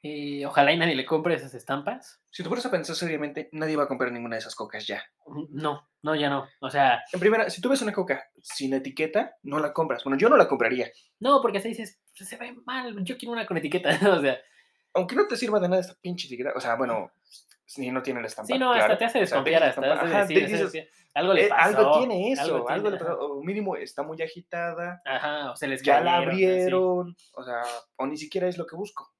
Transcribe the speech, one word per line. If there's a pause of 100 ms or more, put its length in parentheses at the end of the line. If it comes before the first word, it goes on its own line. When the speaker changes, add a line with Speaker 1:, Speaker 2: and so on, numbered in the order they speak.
Speaker 1:
Eh,
ojalá
y
nadie
le
compre
esas
estampas. (100)
Speaker 2:
Si
te
pones
a
pensar
seriamente,
nadie
va
a
comprar
ninguna
de
esas
cocas
ya. (220)
Speaker 1:
Mm, (160)
no, (140)
no,
ya
no. (140)
O
sea (100)
Speaker 2:
En
primera,
si
tú
ves
una
Coca (120)
sin
etiqueta,
no
la
compras.
Bueno,
yo
no
la
compraría. (300)
Speaker 1:
No,
porque
así
dices, (180)
"Pues,
se
ve (100)
mal,
yo
quiero
una
con
etiqueta",
<laughs>
o
sea (560)
Speaker 2:
Aunque
no
te
sirva
de
nada
esta
pinche
etiqueta,
o
sea,
bueno, (540)
si
no
tiene
la
estampa,
Speaker 1:
Sí,
no,
hasta
Speaker 2:
claro.
Speaker 1:
te
hace
Speaker 2:
O
sea,
Speaker 1:
desconfiar,
Speaker 2:
deja
la
Speaker 1:
hasta
Speaker 2:
estampa.
Speaker 1:
has
de
Speaker 2:
Ajá,
Speaker 1:
decir,
Speaker 2:
te (100)
Speaker 1:
"¿Sabes
Speaker 2:
dices,
Speaker 1:
qué? (260)
Algo
le
Speaker 2:
eh,
algo (120)
Speaker 1:
pasó,
Speaker 2:
tiene
eso,
Speaker 1:
algo
Speaker 2:
algo
Speaker 1:
tiene",
Speaker 2:
le
pasó,
Speaker 1:
ajá.
Speaker 2:
o
mínimo
está
muy
agitada.
Speaker 1:
Ajá,
o
se
les
Speaker 2:
Ya
la
Speaker 1:
cayeron,
así.
Speaker 2:
abrieron, (180)
o
sea, (360)
o
ni
siquiera
es
lo
que
busco,